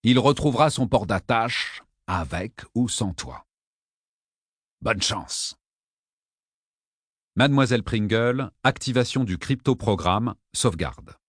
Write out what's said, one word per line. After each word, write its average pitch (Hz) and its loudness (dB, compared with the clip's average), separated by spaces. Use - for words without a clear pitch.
Il 123 6
retrouvera 143 4
son 131 -2
port 104 2
d'attache, 113 -2
avec 90 -6
ou 120 2
sans 98 -4
toi. - -14
Bonne 110 -2
chance. » - -6
Mademoiselle 127 4
Pringle, 117 0
activation 127 0
du 92 -2
crypto-programme, 107 0
sauvegarde. 82 -4